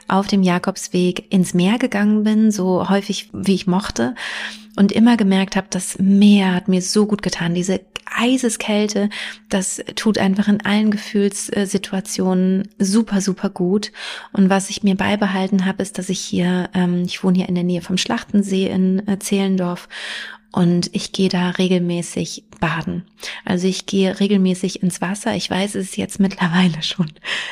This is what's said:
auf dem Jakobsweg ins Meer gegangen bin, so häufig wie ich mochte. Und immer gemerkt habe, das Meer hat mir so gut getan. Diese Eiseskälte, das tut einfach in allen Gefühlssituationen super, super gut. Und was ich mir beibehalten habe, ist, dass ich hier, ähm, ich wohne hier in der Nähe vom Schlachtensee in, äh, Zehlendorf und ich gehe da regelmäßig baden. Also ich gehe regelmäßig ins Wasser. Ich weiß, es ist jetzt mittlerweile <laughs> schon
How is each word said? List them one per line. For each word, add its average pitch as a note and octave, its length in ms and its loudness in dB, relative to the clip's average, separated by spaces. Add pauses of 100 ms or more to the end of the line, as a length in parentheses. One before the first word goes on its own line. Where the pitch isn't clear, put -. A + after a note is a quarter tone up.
auf G3 200 2
dem G3 160 2
Jakobsweg F3+ 920 0
ins F#3 220 2
Meer F#3 240 2
gegangen G#3+ 440 2
bin, G#3+ 280 4
so F#3 380 0
häufig G3 440 -2
wie F#3+ 220 0
ich - 120 -2
mochte. A3+ 480 0 (600)
Und G3+ 160 4
immer A#3 240 6
gemerkt F#3+ 400 2
habe, F#3+ 120 0
das - 300 -6
Meer G3 560 6
hat F#3 140 0
mir F#3 120 2
so G#3 260 2
gut G#3 160 -2
getan. E3+ 320 -2
Diese F#3 260 0 (360)
Eiseskälte, G#3+ 920 0 (400)
das - 340 -4 (140)
tut G#3+ 220 0
einfach G3 300 2
in G#3 160 2
allen G#3 260 2
Gefühlssituationen F#3+ 1800 -2 (100)
super, G3+ 420 0
super F#3+ 300 -4
gut. G3 420 -2 (400)
Und F#3+ 180 4
was G3 200 0
ich - 120 -8
mir G3 120 2
beibehalten G3 720 0
habe, F#3+ 160 -2
ist, - 160 -8
dass F#3 100 -6
ich F#3 120 -4
hier, F3+ 540 -2
ähm, F3+ 300 0
ich - 180 -8
wohne F#3 160 2
hier F#3 100 -2
in F3+ 60 -2
der F3 100 -2
Nähe F3 180 -2
vom F#3 160 -4
Schlachtensee G3 680 0
in, F#3+ 380 0
äh, G3 120 -2
Zehlendorf F#3+ 680 -2 (640)
und F3 400 2
ich - 200 -6
gehe F#3+ 160 0
da F3+ 220 0
regelmäßig F3 960 -2 (140)
baden. E3+ 460 -4 (400)
Also F#3 240 0
ich - 180 -4
gehe F#3+ 320 0
regelmäßig F#3 640 2
ins F3+ 180 -2
Wasser. G3+ 360 -4
Ich - 120 -4
weiß, G3 280 -2
es F#3+ 140 -6
ist - 60 -12
jetzt F#3+ 220 -4
mittlerweile F3+ 640 2
<laughs> - 0 -
schon - 300 -4 (400)